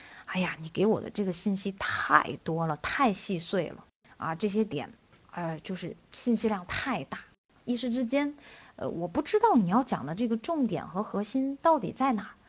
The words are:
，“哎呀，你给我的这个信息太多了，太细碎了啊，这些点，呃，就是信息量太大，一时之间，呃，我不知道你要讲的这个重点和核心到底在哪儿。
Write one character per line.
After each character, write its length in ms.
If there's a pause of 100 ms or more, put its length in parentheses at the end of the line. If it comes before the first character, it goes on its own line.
(280)
，“哎 120
呀， 220
你 80
给 160
我 160
的 80
这 160
个 80
信 240
息 200
太 680
多 200
了， 120
太 340
细 260
碎 300
了 160 (320)
啊， 180
这 140
些 160
点， 300 (380)
呃， 280
就 160
是 220 (160)
信 240
息 100
量 200
太 360
大， 160 (460)
一 100
时 160
之 140
间， 280 (440)
呃， 120
我 200
不 120
知 200
道 140
你 140
要 140
讲 220
的 100
这 140
个 80
重 300
点 200
和 160
核 180
心 400
到 160
底 140
在 220
哪 100
儿。 80 (180)